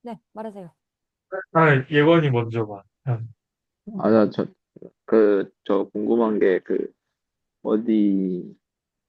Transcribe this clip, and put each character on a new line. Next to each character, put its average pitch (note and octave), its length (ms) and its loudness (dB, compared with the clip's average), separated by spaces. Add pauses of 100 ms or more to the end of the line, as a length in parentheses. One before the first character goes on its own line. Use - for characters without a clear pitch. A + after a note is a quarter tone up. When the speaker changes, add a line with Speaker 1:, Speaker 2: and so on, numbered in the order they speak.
Speaker 1:
네, A#3 180 -14 (140)
말하세요. G3+ 380 -14 (840)
Speaker 2:
아, D#3 220 4 (160)
예건이 D3+ 400 4
먼저 A2+ 340 -2
봐. G2+ 180 -14 (220)
아. A#2 140 -4 (800)
Speaker 3:
아, G2 100 0
나 G#2+ 200 4
저, - 160 -6 (600)
그, G#2 480 2 (120)
저 G2 240 -2
궁금한 A2 500 -2
게 F#2 200 2
그, - 320 -6 (720)
어디, G#2 960 -2 (520)